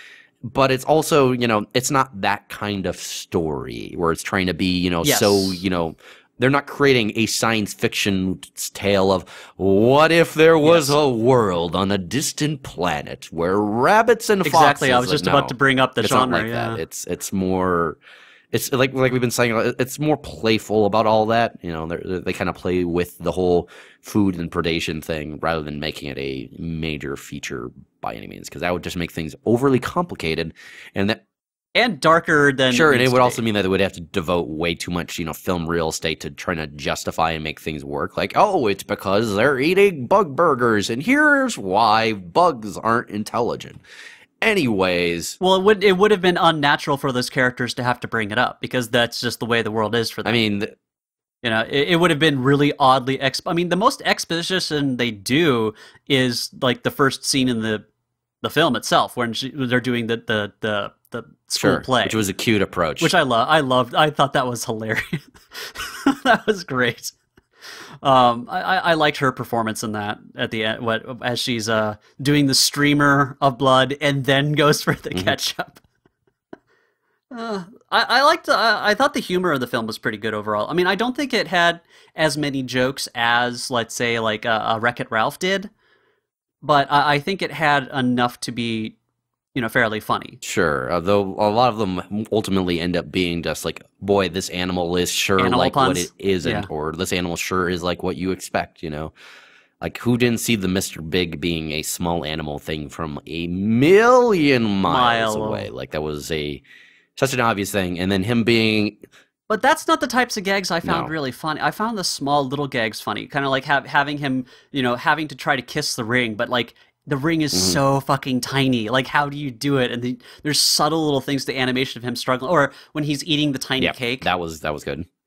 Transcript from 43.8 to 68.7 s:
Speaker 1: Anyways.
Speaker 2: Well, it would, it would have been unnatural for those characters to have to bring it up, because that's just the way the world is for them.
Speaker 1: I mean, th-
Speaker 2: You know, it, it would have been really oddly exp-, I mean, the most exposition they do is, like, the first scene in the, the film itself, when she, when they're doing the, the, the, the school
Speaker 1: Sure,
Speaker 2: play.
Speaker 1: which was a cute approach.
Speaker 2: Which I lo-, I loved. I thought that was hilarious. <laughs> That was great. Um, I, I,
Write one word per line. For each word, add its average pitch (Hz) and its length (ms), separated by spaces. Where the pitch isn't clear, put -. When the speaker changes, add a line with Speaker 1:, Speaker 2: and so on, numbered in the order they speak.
Speaker 1:
Anyways. 92 960
Speaker 2:
Well, 185 160
it 185 60
would, 202 220
it 190 140
would 208 120
have 202 120
been 175 160
unnatural 156 580
for 135 160
those 123 180
characters 123 440
to 131 100
have 123 160
to 110 80
bring 107 220
it 107 80
up, - 220
because 120 280
that's 120 320
just 120 180
the 127 80
way 117 160
the 107 80
world 107 240
is 113 160
for - 120
them. 101 80
Speaker 1:
I - 20
mean, 107 280
th- - 140
Speaker 2:
You 120 80
know, 113 180
it, 143 220
it 175 60
would 175 140
have 156 80
been 147 240
really 143 360
oddly 131 400
exp-, 135 320
I 175 40
mean, 175 140
the 170 80
most 240 280
exposition 165 920
they 120 120
do 113 600
is, 127 420
like, 123 220
the - 80
first - 340
scene 131 240
in 117 140
the, 107 220
the 113 80
film 135 260
itself, - 400
when 117 180
she, 127 160
when 131 180
they're 123 120
doing 120 260
the, 113 120
the, 107 420
the, 104 320
the 117 120
school - 240
Speaker 1:
Sure, 80 80
Speaker 2:
play. 123 240
Speaker 1:
which 95 100
was 110 140
a 98 60
cute 107 280
approach. 85 400
Speaker 2:
Which 160 120
I 175 80
lo-, 120 260
I 156 120
loved. 127 340
I 156 160
thought 143 240
that 135 120
was 120 180
hilarious. 110 400
<laughs> 277 200
That 233 220
was 190 180
great. 123 480
Um, 123 460
I, 185 140
I, 185 140